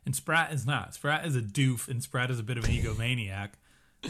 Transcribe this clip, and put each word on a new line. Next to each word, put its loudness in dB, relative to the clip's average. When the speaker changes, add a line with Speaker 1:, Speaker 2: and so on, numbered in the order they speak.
Speaker 1:
And -2
Spratt 2
is 0
not. -2
Spratt 0
is 0
a 2
doof, 2
and -2
Spratt -2
is -2
a -4
bit -4
of -4
an 4
Speaker 2:
<laughs> -
Speaker 1:
egomaniac, 0